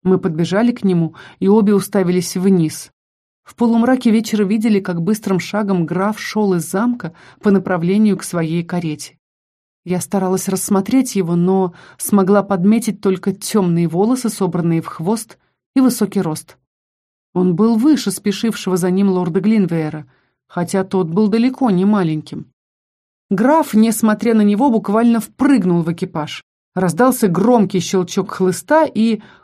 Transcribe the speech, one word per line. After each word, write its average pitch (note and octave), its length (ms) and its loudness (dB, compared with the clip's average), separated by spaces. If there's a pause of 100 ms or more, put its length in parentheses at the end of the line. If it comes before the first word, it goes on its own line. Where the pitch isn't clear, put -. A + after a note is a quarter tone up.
Мы F#3 160 2
подбежали F3+ 540 0
к A#3+ 120 -6
нему E3+ 300 0 (240)
и F#3 100 0
обе G#3 260 4
уставились F3+ 640 0
вниз. F3 540 0 (520)
В - 120 -20
полумраке A#3+ 560 2
вечера G#3+ 340 0
видели, G#3+ 360 2
как F#3 200 -4
быстрым G3 400 -2
шагом G3 460 -2
граф F#3+ 340 -2
шел G#3 340 -2
из E3+ 140 -2
замка A#3+ 460 -4 (260)
по G#3 100 2
направлению F#3+ 680 2
к - 60 -14
своей E3+ 380 -4
карете. E3+ 540 -8 (680)
Я F3 180 -4
старалась F#3+ 460 -2
рассмотреть G3 680 -2
его, F3 200 -2
но F#3 360 0 (240)
смогла G3+ 460 2
подметить G3+ 580 0
только F#3+ 320 -2
темные F3 560 0
волосы, A3 400 0
собранные E3+ 540 -2
в - 60 -14
хвост, G#3 500 -6 (360)
и C4+ 60 2
высокий A3 400 0
рост. D#3+ 380 -6 (720)
Он F3+ 240 0
был A3+ 200 2
выше B3+ 340 2
спешившего G3+ 640 -4
за F3+ 140 0
ним G3 180 2
лорда F3+ 320 0
Глинвейра, E3+ 680 0 (400)
хотя F#3 380 -4
тот F#3 240 -2
был G3+ 200 0
далеко A#3+ 420 0
не F#3 160 2
маленьким. D#3+ 640 -2 (800)
Граф, B3+ 440 2
несмотря A3 600 2
на A3 60 4
него, G#3 300 2
буквально A3+ 500 0
впрыгнул F#3+ 640 0
в E3 100 -2
экипаж. E3 500 -8 (320)
Раздался G3 540 2
громкий F#3+ 520 2
щелчок F#3 500 -4
хлыста, F#3+ 540 0
и A3 360 -2 (240)